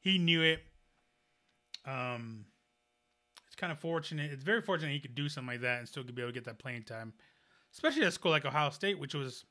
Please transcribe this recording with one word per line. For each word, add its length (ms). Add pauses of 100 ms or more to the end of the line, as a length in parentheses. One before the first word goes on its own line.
He 180
knew 240
it. 220 (1200)
Um, 600 (1000)
it's 100
kinda 200
fortunate. 560
It's 100
very 200
fortunate 300
he 80
could 140
do 140
something 260
like 60
that 200
and 80
still 140
be 200
able 80
to 40
get 100
that 140
playing 260
time, 280 (600)
especially 300
at 60
a 40
school 180
like 160
Ohio 240
State, 280
which 160
was 360